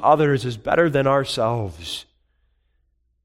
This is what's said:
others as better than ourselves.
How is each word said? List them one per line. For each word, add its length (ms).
others 420
as 120
better 340
than 160
ourselves. 1000